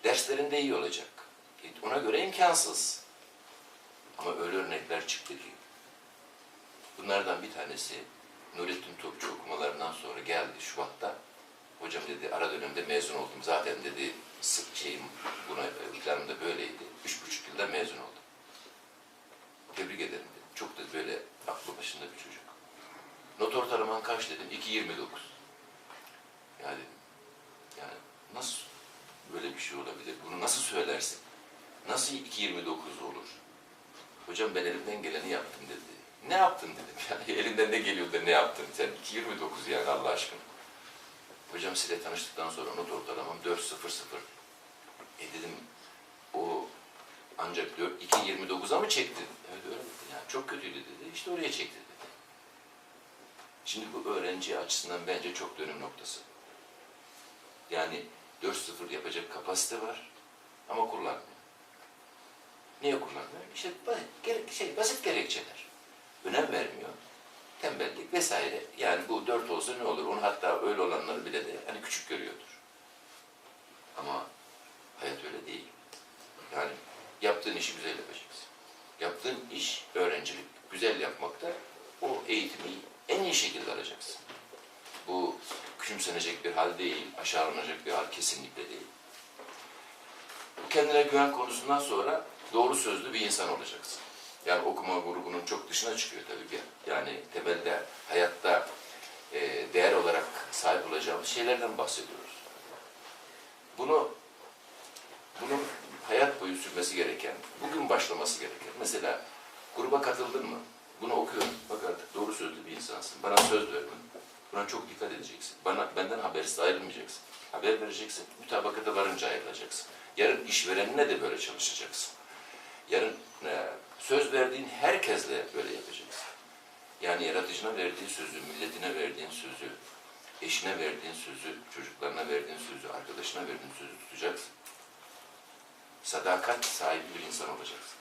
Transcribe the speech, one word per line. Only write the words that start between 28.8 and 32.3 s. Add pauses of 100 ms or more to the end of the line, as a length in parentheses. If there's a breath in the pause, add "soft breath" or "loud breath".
böyle
bir
şey
olabilir? (100)
Bunu
nasıl
söylersin? (680)
Nasıl
iki